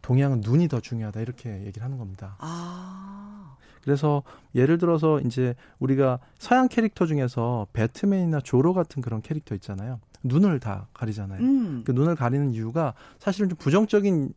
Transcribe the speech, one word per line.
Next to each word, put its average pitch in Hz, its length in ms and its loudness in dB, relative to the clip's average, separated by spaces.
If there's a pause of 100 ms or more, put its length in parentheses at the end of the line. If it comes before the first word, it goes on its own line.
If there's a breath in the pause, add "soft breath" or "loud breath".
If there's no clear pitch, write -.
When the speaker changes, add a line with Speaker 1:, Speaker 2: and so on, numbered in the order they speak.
Speaker 1:
동양은 131 400 2
눈이 147 280 2
더 123 100 -2
중요하다 110 400 -8
이렇게 120 300 -10 (160)
얘기를 104 180 -10
하는 131 140 -8
겁니다. 98 420 -14
Speaker 2:
아. 190 1160 -14 (280 soft breath)
Speaker 1:
그래서 143 400 0 (320 loud breath)
예를 143 220 6
들어서 160 440 2
이제 123 340 0 (240 soft breath)
우리가 131 400 2 (180 soft breath)
서양 254 320 4
캐릭터 220 360 0
중에서 123 680 0
배트맨이나 165 680 0
조로 139 320 4
같은 165 280 -2
그런 113 200 -6
캐릭터 151 340 -6
있잖아요. 104 440 -8 (240)
눈을 151 360 4
다 98 340 -6
가리잖아요. 101 480 -6
Speaker 2:
음. 226 420 0
Speaker 1:
그 131 80 -2
눈을 151 240 2
가리는 135 360 0
이유가 117 420 -2 (260 loud breath)
사실은 196 300 -2
좀 175 80 -6
부정적인 196 800 2